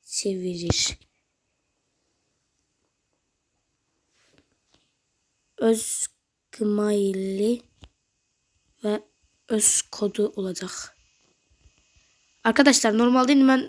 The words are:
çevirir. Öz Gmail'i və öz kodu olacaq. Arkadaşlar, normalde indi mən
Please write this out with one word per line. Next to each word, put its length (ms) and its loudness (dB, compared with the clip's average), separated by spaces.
çevirir. 920 -6
Öz 500 0
Gmail'i 960 0
və 140 -4
öz 200 0
kodu 440 -4
olacaq. 380 -8
Arkadaşlar, 540 4
normalde 340 4
indi 160 6
mən 200 4